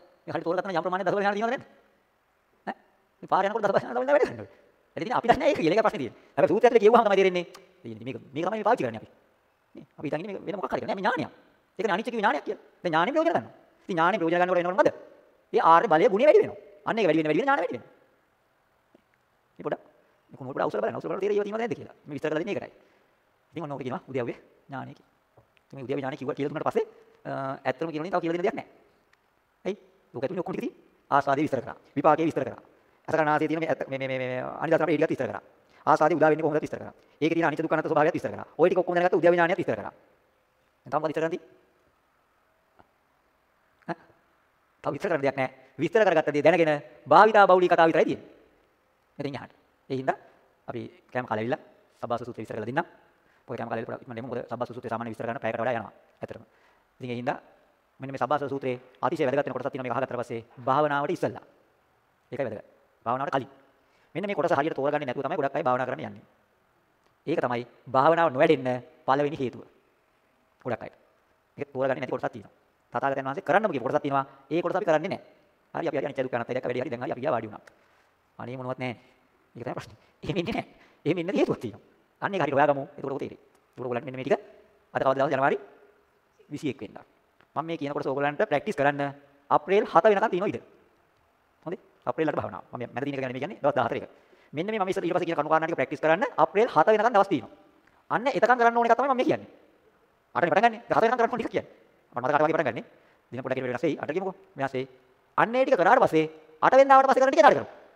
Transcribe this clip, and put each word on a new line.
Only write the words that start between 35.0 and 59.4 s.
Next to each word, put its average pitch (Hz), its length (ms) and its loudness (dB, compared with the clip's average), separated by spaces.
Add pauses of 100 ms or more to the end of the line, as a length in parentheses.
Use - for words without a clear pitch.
විස්තර 127 180 -2
කරා. 104 140 -8 (440)
ආස්වාදේ 156 300 4
උදා 156 140 6
වෙන්නේ 156 120 2
කොහොමද 151 180 0
විස්තර 135 180 -6
කරා. 107 140 -12 (280)
ඒකේ 165 140 2
තියෙන 165 120 2
අනිත්‍ය 151 160 -2
දුක්ඛ 160 100 -2
අනාත්ම 156 180 0
ස්වභාවයත් 156 240 4
විස්තර 127 160 -4
කරා. 101 220 -10
ඔය 160 160 4
ටික 180 100 2
ඔක්කොම 175 160 0
දැනගත්ත 175 200 4
උද්‍යව 165 180 4
ඥානයත් 175 260 2
විස්තර 143 180 -2
කරා. 98 160 -10 (920)
දැන් 135 60 -16
තව - 20 -2
මොකද 156 140 -2
විස්තර 151 140 -2
කරන්නේ? 165 180 -4 (2500)
ඈ? - 120 -8 (880)
තව 147 80 -2
විස්තර - 160 -6
කරන්න 151 140 0
දෙයක් 135 140 0
නැහැ. 131 140 -2 (240)
විස්තර 175 280 0
කරගත්ත 165 280 4
දේ 143 120 0
දැනගෙන 165 300 2 (320)
භාවිතා 202 420 8
බහුලී 180 220 6
කතාව 170 200 6
විතරයි 160 160 2
තියෙන්නේ. - 240 -4 (880)
මෙතෙන් 143 160 -6
යහට. 107 180 -10 (380)
ඒ 135 60 -2
හින්දා 135 200 -2 (520)
අපි 117 120 -8 (280)
කෑම 127 180 -6
කාලේ 110 160 -2
ඇවිල්ලා 127 200 -4 (400)
සබ්බාස 117 200 -4
සූත්‍රය 120 200 -12
විස්තර 107 120 -10
කරලා 110 140 -6
දෙන්නම්. 147 180 -4 (640)
මොකද 123 80 -6
කෑම 117 140 -8
කාලේ 117 140 -4
පොඩක් 120 180 -10
ඉක්මනට 117 160 -12
එමු. 127 100 -8
මොකද 117 160 -6
සබ්බාස 123 260 -6
සූත්‍රය 120 200 -10
සාමාන්‍ය 113 200 -6
විස්තර 113 160 -8
කරන්න 117 160 -6
පැයකට 117 180 -4
වඩා 120 140 -2
යනවා. 101 180 -6 (260)
ඇත්තටම. - 260 -14 (560)
ඉතින් 127 100 -10
ඒ 120 80 -6
හින්දා 127 200 -4 (600)
මෙන්න 131 100 -10
මේ 135 80 -10
සබ්බාස 139 260 0
සූත්‍රයේ 131 340 -4 (200)
අතිශය 151 260 0
වැදගත් 143 180 2